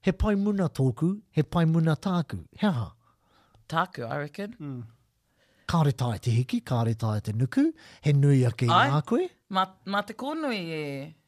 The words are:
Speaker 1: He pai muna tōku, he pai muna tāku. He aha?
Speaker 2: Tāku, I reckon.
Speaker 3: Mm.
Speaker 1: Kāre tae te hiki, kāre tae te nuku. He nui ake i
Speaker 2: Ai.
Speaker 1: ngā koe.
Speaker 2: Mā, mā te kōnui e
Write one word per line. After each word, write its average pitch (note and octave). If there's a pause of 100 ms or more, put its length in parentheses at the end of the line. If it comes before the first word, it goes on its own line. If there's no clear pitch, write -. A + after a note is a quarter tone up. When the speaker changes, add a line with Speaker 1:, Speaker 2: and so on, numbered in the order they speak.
Speaker 1:
He F#3+
pai G#3
muna G3
tōku, D#3 (120)
he D#3
pai E3+
muna D#3+
tāku. E3+ (160)
He G#3+
aha? A#2 (720)
Speaker 2:
Tāku, D#3+
I C3
reckon. G3+
Speaker 3:
Mm. C3+ (840)
Speaker 1:
Kāre D#3
tae A#2+
te -
hiki, B2
kāre A#2
tae G#2+
te G#2+
nuku. C4+ (300)
He D3
nui C#3
ake A#2
i -
Speaker 2:
Ai. A3
Speaker 1:
ngā D3
koe. F4 (240)
Speaker 2:
Mā, F#3+ (200)
mā G3+
te A3
kōnui C#4 (100)
e D3+ (120)